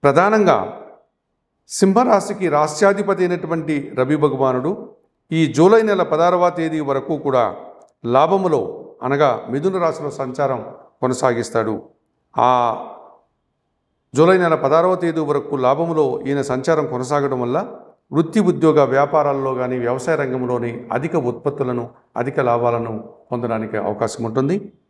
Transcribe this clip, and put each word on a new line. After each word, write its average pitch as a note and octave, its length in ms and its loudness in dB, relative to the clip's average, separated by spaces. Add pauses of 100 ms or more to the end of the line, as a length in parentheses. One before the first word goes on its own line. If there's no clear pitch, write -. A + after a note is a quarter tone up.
ప్రధానంగా E3 760 4 (880)
సింహరాశికి G3+ 800 2
రాశ్యాధిపతి F#3 760 2
అయినటువంటి D#3+ 720 -4
రవి C3 180 0
భగవానుడు C3+ 720 0 (440)
ఈ D#3+ 200 2
జూలై F#3+ 300 6
నెల G#3 200 2
పదహారవ F3 480 2
తేదీ D#3+ 300 -4
వరకు C#3 380 -2
కూడా C3 380 0 (480)
లాభములో D3 880 2 (120)
అనగా C3+ 480 2
మిథున F3 280 -2
రాశిలో D#3 320 -4
సంచారం C3 560 -6 (340)
కొనసాగిస్తాడు. A#2 840 -2 (560)
ఆ A#2+ 380 2 (1400)
జూలై E3+ 240 6
నెల E3+ 160 2
పదహారవ D#3+ 400 2
తేదీ E3+ 260 -2
వరకు C#3+ 360 -2
లాభములో C#3+ 680 0
ఈయన C#3 160 -2
సంచారం C#3 440 0
కొనసాగడం C3 540 -2
వల్ల B2+ 320 -4 (400)
వృత్తి, E3 280 2
ఉద్యోగ, D#3 440 4
వ్యాపారాల్లో C#3 680 0
కానీ, B2+ 240 -4
వ్యవసాయ B2+ 380 -2
రంగంలోని B2 760 -4
అధిక D#3+ 240 -2
ఉత్పత్తులను, B2 720 -4 (260)
అధిక C3 240 -4
లాభాలను A#2 680 -2 (240)
పొందడానికి A2+ 440 -4
అవకాశం G#2+ 480 -4
ఉంటుంది. C3 480 -4 (180)